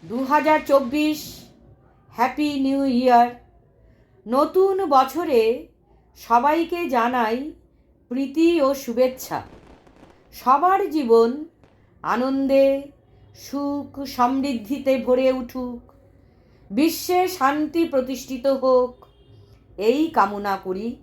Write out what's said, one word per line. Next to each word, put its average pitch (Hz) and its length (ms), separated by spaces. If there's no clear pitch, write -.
দু 190 220
হাজার 302 420
চব্বিশ, 294 540
হ্যাপি 262 360
নিউ 269 240
ইয়ার। 240 440
নতুন 311 500
বছরে 277 560
সবাইকে 311 720
জানাই 240 480
প্রীতি 277 400
ও 269 140
শুভেচ্ছা। 254 640
সবার 339 480
জীবন 233 400
আনন্দে, 269 640
সুখ, 285 560
সমৃদ্ধিতে 269 880
ভরে 254 260
উঠুক, 247 480
বিশ্বে 320 580
শান্তি 302 560
প্রতিষ্ঠিত 262 600
হোক, 254 440
এই 233 300
কামনা 202 480
করি। 190 320